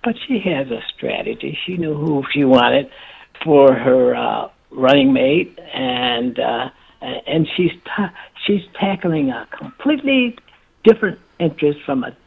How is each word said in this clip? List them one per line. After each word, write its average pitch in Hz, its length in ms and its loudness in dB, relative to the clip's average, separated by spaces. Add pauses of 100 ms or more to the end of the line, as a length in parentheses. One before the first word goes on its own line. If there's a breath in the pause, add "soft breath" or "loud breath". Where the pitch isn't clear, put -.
But 226 100 -2 (100)
she 240 140 -2
has 143 320 -4
a 113 100 -8 (140)
strategy. - 680 -8
She 180 120 -8
knew 156 180 -4
who 147 360 -2
she 143 140 0
wanted 127 440 4 (540 loud breath)
for 139 300 8
her, 123 420 2
uh, 113 340 -4 (200)
running 135 420 4
mate, 131 460 0 (160)
and, 247 680 -4
uh, - 300 -4 (320 soft breath)
a-, 131 40 -14 (220)
and 156 200 0 (100)
she's 175 140 0 (140)
ta-, 190 280 -6 (320 loud breath)
she's 202 160 0 (180)
tackling 170 520 -2
a 117 200 -10
completely 269 880 -2 (480 soft breath)
different 214 340 4 (200)
interest 147 460 0
from 131 200 -4
a 123 100 -14 (120)